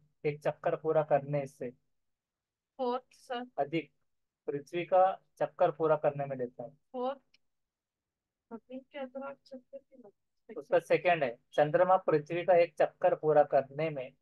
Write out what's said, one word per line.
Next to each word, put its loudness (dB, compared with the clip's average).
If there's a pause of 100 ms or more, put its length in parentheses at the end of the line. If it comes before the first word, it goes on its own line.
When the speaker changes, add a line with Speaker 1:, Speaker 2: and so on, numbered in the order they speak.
(260)
Speaker 1:
एक -4
चक्कर -4
पूरा 0
करने -2
से -12 (1120)
Speaker 2:
फोर्थ -6
सर। -10 (120)
Speaker 1:
अधिक -4 (560)
पृथ्वी -6
का 4 (180)
चक्कर 0
पूरा 2
करने -2
में -6
लेता -8
है। -14
Speaker 2:
फोर्थ, -10 (1120)
अभी -16
क्या -14
तो -12
आप -14
चक्कर -20
क्यों -20
लगता -20
है? -14
Speaker 1:
उसका 0
second 0
है, -4 (160)
चंद्रमा 4
पृथ्वी 0
का 4
एक 2
चक्कर 2
पूरा 4
करने 0
में -10 (100)